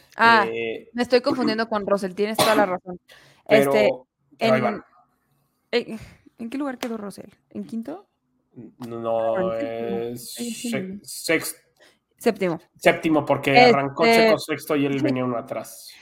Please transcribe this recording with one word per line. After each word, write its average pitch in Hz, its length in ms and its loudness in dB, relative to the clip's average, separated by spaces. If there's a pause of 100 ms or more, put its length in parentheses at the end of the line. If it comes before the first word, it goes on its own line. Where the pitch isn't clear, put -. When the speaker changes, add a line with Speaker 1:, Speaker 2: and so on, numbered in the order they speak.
(160)
Speaker 1:
Ah, 226 360 4
Speaker 2:
Eh, 113 420 -6
Speaker 1:
me 240 100 -2
estoy 247 180 2
confundiendo 226 480 -2
con 208 160 -4
Russell, 196 280 -2
tienes 208 240 -4
toda 214 180 4
la 208 100 4
razón. 180 340 -6 (240)
Speaker 2:
<clears throat> - 240 -20
pero, 139 260 4
Speaker 1:
Este, 208 160 4 (480)
Speaker 2:
pero 226 160 2
ahí - 60 4
Speaker 1:
en, - 40 -2
Speaker 2:
van. 214 200 -4 (880)
Speaker 1:
eh, 220 260 -4 (420)
¿en 233 100 -10
qué 269 80 -8
lugar 269 220 -6
quedó 226 180 -8
Russell? 202 320 -14 (220)
¿En 208 140 -10
quinto? 285 420 -12 (800)
Speaker 2:
No, 113 500 -2
Speaker 1:
Ah, 113 220 -2
en - 0 -
séptimo. 117 400 -6
Speaker 2:
es 240 400 -10
Speaker 1:
Ahí 240 120 -8
sí, 233 200 -8
Speaker 2:
se-, 202 100 -4
Speaker 1:
no. 190 220 -10
Speaker 2:
sex-, - 600 -6 (540)
Speaker 1:
Séptimo. 196 420 -2 (160)
Speaker 2:
séptimo, 165 480 2
porque 139 320 0
Speaker 1:
Este, 147 200 10
Speaker 2:
arrancó 139 300 0
Checo 226 340 6
sexto 156 360 -4
y 143 120 2
él 139 100 0
Speaker 1:
sí. 131 80 -2
Speaker 2:
venía 127 180 0
uno 123 140 -2
atrás. - 540 -12 (100)